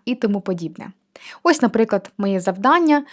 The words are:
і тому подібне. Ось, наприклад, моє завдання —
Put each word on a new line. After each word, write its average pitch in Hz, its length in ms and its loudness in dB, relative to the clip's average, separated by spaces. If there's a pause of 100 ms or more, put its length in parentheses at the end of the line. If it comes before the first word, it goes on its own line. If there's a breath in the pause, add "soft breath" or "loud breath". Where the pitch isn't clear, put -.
і 247 100 -4
тому 202 260 -2
подібне. 170 520 -8 (500 loud breath)
Ось, - 200 2
наприклад, 220 560 0
моє 196 220 -2
завдання — 285 720 2